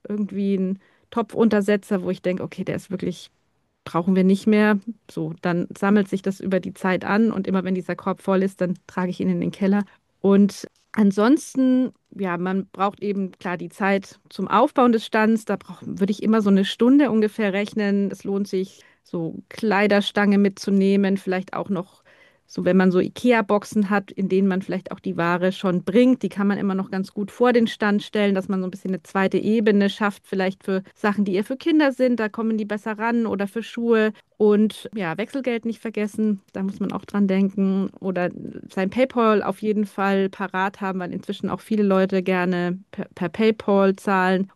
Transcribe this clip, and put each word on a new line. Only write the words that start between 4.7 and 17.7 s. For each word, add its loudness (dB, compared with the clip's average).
So, -8
dann -2
sammelt 2
sich -6
das -6
über -2
die -10
Zeit -2
an 0
und -4
immer -2
wenn -2
dieser -6
Korb -6
voll 0
ist, -4
dann -2
trage -4
ich -8
ihn -2
in 0
den -4
Keller. 0
Und 4
ansonsten, 2
ja, -4
man -2
braucht -4
eben -4
klar -8
die -10
Zeit -2
zum -8
Aufbauen 4
des 0
Stands. 2
Da -4
brauch-, -14
würde -2
ich -6
immer 2
so 4
eine 6
Stunde 4
ungefähr 0
rechnen. 0